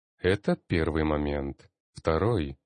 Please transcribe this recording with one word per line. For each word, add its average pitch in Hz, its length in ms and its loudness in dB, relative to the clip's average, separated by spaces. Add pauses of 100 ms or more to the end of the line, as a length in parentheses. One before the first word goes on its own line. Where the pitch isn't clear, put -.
(200)
Это 92 360 0
первый 80 480 0
момент. 73 640 -2 (240)
Второй — 82 720 0